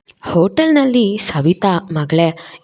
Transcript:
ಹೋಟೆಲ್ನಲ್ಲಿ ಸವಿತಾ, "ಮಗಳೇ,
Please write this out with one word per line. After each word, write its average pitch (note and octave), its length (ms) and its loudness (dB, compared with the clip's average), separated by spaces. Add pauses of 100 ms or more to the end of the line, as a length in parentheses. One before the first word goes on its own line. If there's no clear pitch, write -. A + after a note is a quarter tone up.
(320)
ಹೋಟೆಲ್ನಲ್ಲಿ A#3+ 840 2
ಸವಿತಾ, E3+ 760 0
"ಮಗಳೇ, D#3+ 460 -2 (260)